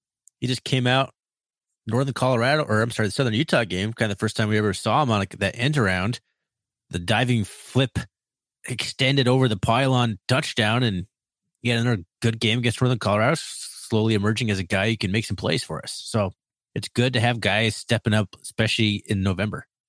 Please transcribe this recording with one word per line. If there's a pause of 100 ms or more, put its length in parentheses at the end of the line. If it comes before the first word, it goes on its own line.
(400)
he
just
came
out (720)
Northern
Colorado,
or
I'm
sorry,
the
Southern
Utah
game,
kind
of
the
first
time
we
ever
saw
him
on,
like,
that
end
around, (680)
the
diving
flip (680)
extended
over
the
pylon
touchdown,
and (560)
he
had
another (180)
good
game
against
Northern
Colorado,
s-,
slowly
emerging
as
a
guy
who
can
make
some
plays
for
us.
So (440)
it's
good
to
have
guys
stepping
up,
especially
in
November. (240)